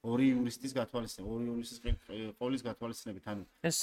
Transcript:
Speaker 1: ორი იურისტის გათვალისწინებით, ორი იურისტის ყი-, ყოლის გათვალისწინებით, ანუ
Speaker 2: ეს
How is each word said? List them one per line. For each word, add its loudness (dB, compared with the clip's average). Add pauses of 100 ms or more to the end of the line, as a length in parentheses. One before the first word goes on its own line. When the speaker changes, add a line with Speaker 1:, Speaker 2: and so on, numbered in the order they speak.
Speaker 1:
ორი 6
იურისტის 2
გათვალისწინებით, -2
ორი -2
იურისტის -4
ყი-, -2
ყოლის 0
გათვალისწინებით, -6
ანუ -4 (140)
Speaker 2:
ეს 2